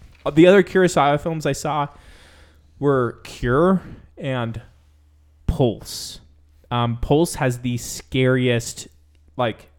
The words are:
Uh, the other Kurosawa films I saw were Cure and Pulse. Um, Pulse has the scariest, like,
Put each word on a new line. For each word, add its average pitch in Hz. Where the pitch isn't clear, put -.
Uh, 139
the 156
other 190
Kurosawa 151
films 160
I 139
saw 147
were 135
Cure 165
and 120
Pulse. -
Um, 120
Pulse 160
has 127
the 123
scariest, 127
like, 120